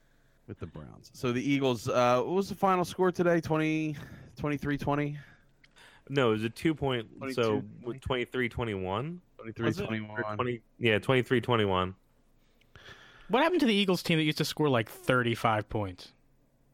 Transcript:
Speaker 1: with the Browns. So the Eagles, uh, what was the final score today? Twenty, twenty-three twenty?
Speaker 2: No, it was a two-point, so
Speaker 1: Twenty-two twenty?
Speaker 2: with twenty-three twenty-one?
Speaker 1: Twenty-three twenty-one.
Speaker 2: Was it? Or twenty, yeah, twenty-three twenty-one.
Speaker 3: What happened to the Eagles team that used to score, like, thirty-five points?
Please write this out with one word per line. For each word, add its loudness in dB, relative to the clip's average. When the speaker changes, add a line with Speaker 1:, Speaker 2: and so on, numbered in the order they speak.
Speaker 1:
with -14
the -10
Browns. -18
So -4
the -2
Eagles, 0
uh, 4
what -4
was -2
the -8
final 2
score 0
today? 2
Twenty, -2
twenty-three -4
twenty? -2
Speaker 2:
No, 4
it 6
was 0
a -2
two-point, -2
so -20
Speaker 1:
Twenty-two -2
twenty? 2
Speaker 2:
with -10
twenty-three -2
twenty-one? -4
Speaker 1:
Twenty-three -4
twenty-one. -6
Speaker 2:
Was -8
it? -6
Or -6
twenty, -4
yeah, 4
twenty-three 2
twenty-one. 2
Speaker 3:
What 2
happened 4
to 4
the 4
Eagles 2
team 2
that 2
used 2
to 0
score, 0
like, 2
thirty-five 0
points? -8